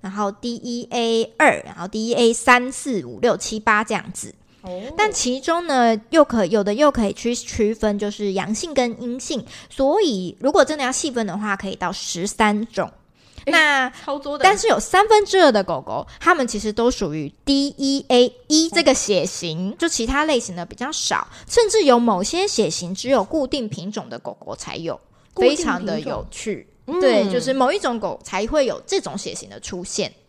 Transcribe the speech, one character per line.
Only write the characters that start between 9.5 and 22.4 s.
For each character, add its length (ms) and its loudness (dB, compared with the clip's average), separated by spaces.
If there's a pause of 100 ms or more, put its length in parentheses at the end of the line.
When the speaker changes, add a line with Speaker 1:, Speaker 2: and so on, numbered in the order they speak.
Speaker 1:
所 320 2
以 400 -2
如 100 2
果 140 6
真 120 -4
的 60 -4
要 80 -2
细 180 -4
分 160 -4
的 120 -6
话， 180 -4
可 140 -8
以 80 -8
到 160 -4
十 340 -6
三 400 0
种。 240 -6 (540)
Speaker 2:
诶， 80 0
Speaker 1:
那 360 4 (140)
Speaker 2:
超 160 -6
多 180 -8
的。 60 -4
Speaker 1:
但 140 6
是 100 0
有 100 4
三 300 2
分 180 6
之 140 2
二 100 8
的 140 2
狗 160 -4
狗， 260 -8 (140)
它 160 4
们 100 -2
其 140 -6
实 140 -4
都 180 2
属 240 -4
于 180 -8 (120)
D 320 0
E 320 -2
A 260 4 (120)
E 220 2
这 140 0
个 100 6
血 320 0
型， 460 -6
哦。 80 -10
就 80 -2
其 180 -2
他 200 0
类 120 0
型 200 -6
的 80 -10
比 100 -16
较 160 -8
少， 340 -4 (220)
甚 220 4
至 140 2
有 140 8
某 240 2
些 240 -2